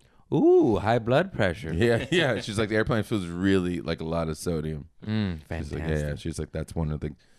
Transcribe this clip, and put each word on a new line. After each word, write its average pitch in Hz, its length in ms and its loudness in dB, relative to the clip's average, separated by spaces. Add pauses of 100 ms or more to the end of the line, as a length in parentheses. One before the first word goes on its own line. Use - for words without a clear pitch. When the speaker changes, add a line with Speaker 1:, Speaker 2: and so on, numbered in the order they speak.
(320)
Speaker 1:
Ooh, 214 460 6
high 113 200 2
blood 135 340 0
pressure. 80 400 -2
Speaker 2:
Yeah, 117 360 2
<laughs> - 20 -14
yeah. 151 300 2
She's 107 180 -6
like, 110 100 0
"The 107 80 0
airplane 110 260 2
food's 98 240 -2
really, 90 540 2
like, 80 200 -4
a 82 40 -8
lot 82 240 -2
of 78 100 -4
sodium." 78 500 -4 (160)
Speaker 1:
Mm, 104 340 -2 (120)
Speaker 2:
She's 80 220 -6
like, 76 100 -4
Speaker 1:
fantastic. 80 60 -4
Speaker 2:
"Yeah, 76 220 0
yeah." 73 60 -4
She's 80 220 -6
like, 78 140 -8
"That's 80 220 -8
one 80 180 0
of 73 80 -4
the," 73 120 -6 (260)